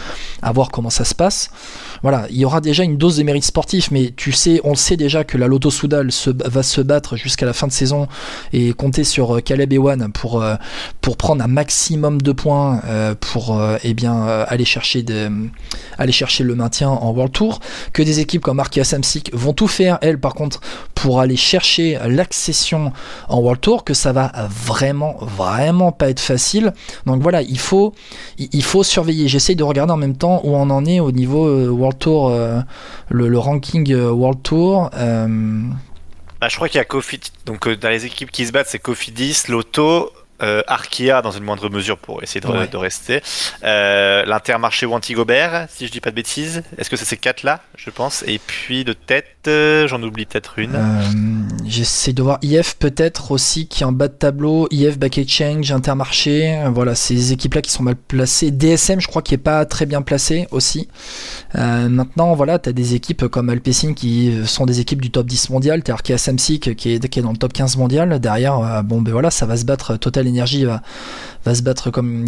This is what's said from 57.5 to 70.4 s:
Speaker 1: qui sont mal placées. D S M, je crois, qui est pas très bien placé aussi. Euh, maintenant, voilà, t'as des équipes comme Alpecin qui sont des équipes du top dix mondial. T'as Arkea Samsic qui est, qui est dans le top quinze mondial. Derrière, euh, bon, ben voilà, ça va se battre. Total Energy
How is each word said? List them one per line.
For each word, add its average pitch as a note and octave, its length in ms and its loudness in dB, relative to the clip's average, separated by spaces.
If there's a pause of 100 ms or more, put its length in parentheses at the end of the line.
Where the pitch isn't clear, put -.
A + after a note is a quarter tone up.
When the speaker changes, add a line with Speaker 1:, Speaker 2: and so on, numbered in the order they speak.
Speaker 1:
qui D3 100 -4
sont - 120 -2
mal B2 140 2
placées. C3 540 0
D C#3+ 200 4
S E3 180 4
M, F#3+ 100 4
je F3 100 -4
crois, E3 120 -2
qui - 140 0
est C3 40 2
pas D3+ 280 2
très - 180 -2
bien C#3+ 160 -2
placé D3+ 520 0
aussi. - 360 -2 (680)
Euh, A#2+ 340 2
maintenant, C3 440 2
voilà, D3+ 240 2
t'as B2+ 140 -4
des B2 220 0
équipes - 320 -2
comme A#2+ 240 0
Alpecin B2+ 420 0
qui A#2+ 400 2 (140)
sont C3+ 180 0
des B2 160 2
équipes C3+ 220 -2
du A#2+ 80 -2
top B2 160 0
dix B2 240 -2
mondial. C#3+ 320 2
T'as B2+ 100 -4
Arkea B2 240 -2
Samsic B2+ 600 0
qui A#2 180 0
est, B2 160 -2
qui - 80 -2
est B2 40 0
dans A2+ 100 -2
le A2+ 60 -4
top B2+ 140 -2
quinze C3 240 0
mondial. C#3+ 440 2
Derrière, A#2+ 380 2
euh, A2+ 240 0
bon, A2+ 200 0
ben A2+ 100 0
voilà, C#3 180 2
ça - 140 0
va A#2 140 0
se A#2 80 -2
battre. C3 300 -2
Total C3 340 0
Energy B2+ 340 0